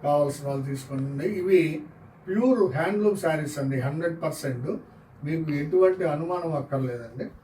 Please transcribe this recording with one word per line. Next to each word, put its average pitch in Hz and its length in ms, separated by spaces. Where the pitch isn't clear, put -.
కావాల్సిన 143 440
వాళ్ళు 139 180
తీసుకోండి. 139 600
ఇవి 180 580
ప్యూర్ 214 480
హ్యాండ్లూమ్ 202 420
శారీస్ 151 420
అండి, 135 200
హండ్రెడ్ 165 420
పర్సెంట్. 147 580
మీకు 156 260
ఎటువంటి 185 520
అనుమానం 165 500
అక్కర్లేదండి. 131 720